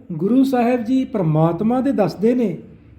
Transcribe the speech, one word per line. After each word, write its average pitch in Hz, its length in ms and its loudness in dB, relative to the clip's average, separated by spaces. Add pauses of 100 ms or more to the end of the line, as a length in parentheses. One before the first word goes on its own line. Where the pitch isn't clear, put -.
(120)
ਗੁਰੂ 202 320 2
ਸਾਹਿਬ 247 400 0
ਜੀ 262 200 0
ਪਰਮਾਤਮਾ 170 760 0
ਦੇ 269 120 0
ਦੱਸਦੇ 202 420 0
ਨੇ 214 240 -2 (400)